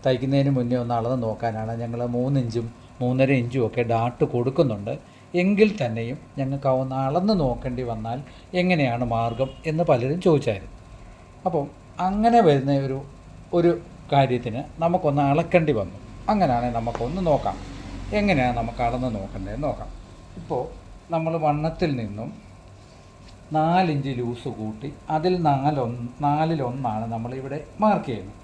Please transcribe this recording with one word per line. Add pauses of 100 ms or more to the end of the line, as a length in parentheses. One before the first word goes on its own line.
തയ്ക്കുന്നതിന്
മുന്നേ
ഒന്ന്
അളന്ന്
നോക്കാനാണ്. (100)
ഞങ്ങൾ (140)
മൂന്നിഞ്ചും (340)
മൂന്നര (100)
ഇഞ്ചും
ഒക്കെ (100)
ഡാർട്ട്
കൊടുക്കുന്നുണ്ട്. (480)
എങ്കിൽ (120)
തന്നെയും (220)
ഞങ്ങൾക്ക്
ആ
ഒന്ന് (100)
അളന്ന്
നോക്കേണ്ടി
വന്നാൽ (420)
എങ്ങനെയാണ് (100)
മാർഗം (220)
എന്ന്
പലരും
ചോദിച്ചായിരുന്നു. (720)
അപ്പം (400)
അങ്ങനെ
വരുന്ന (140)
ഒരു, (580)
ഒരു (420)
കാര്യത്തിന് (200)
നമുക്കൊന്ന്
അളക്കേണ്ടി
വന്നു. (340)
അങ്ങനെയാണെങ്കിൽ
നമുക്കൊന്ന്
നോക്കാം, (640)
എങ്ങനെയാണ്
നമുക്ക്
അളന്ന് (100)
നോക്കേണ്ടതെന്ന്
നോക്കാം. (520)
ഇപ്പോൾ (520)
നമ്മൾ (140)
വണ്ണത്തിൽ (100)
നിന്നും (1300)
നാലിഞ്ച്
ലൂസ്
കൂട്ടി (260)
അതിൽ (140)
നാലൊന്ന്, (220)
നാലിലൊന്നാണ്
നമ്മളിവിടെ (240)
മാർക്ക്
ചെയ്യുന്നത്.